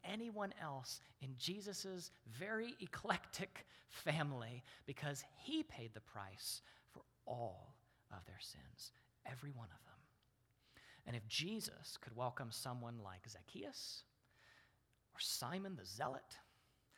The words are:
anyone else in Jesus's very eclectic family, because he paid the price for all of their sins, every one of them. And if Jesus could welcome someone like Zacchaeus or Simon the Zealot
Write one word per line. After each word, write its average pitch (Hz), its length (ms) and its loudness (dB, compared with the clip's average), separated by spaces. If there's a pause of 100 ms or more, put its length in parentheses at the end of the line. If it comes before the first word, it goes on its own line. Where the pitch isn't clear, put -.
anyone 208 580 0
else 139 400 -2 (200)
in 131 160 -2
Jesus's 190 720 0 (260)
very 220 440 4
eclectic - 840 2 (240)
family, 135 720 4 (220)
because 143 380 0 (200)
he 311 200 6
paid 113 300 -4
the 110 80 -6
price - 600 -2 (300)
for - 100 -12 (240)
all 117 480 0 (380)
of 92 140 -8
their 90 140 -12
sins, - 520 -8 (340)
every 135 260 -2
one 117 160 -2
of - 180 -12
them. - 960 -20 (240)
And 123 80 2
if 110 120 -2
Jesus 175 720 2
could 113 140 -8
welcome 123 360 4
someone 120 520 0
like 92 260 -6
Zacchaeus - 760 -4 (1120)
or - 40 -4
Simon 185 580 2
the 92 80 -6
Zealot 107 520 0 (600)